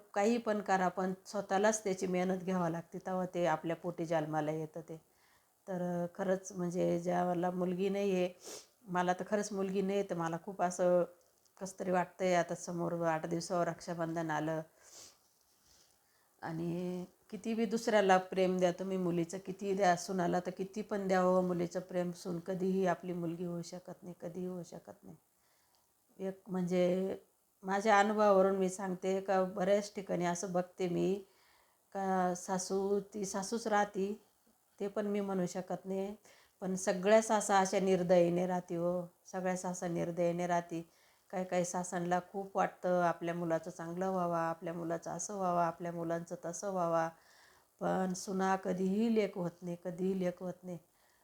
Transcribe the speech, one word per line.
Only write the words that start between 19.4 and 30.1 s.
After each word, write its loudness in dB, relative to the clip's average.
द्या, 4
सुनाला 0
तर -6
किती -8
पण -4
द्यावं 4
मुलीचं -2
प्रेम, -4
सून -6
कधीही 0
आपली 0
मुलगी -4
होऊ -6
शकत -14
नाही, -14
कधीही -8
होऊ -8
शकत -18
नाही. -18
एक -6
म्हणजे 2
माझ्या 4
अनुभवावरून 6
मी 2
सांगते -2
का 2
बऱ्याच 0
ठिकाणी -2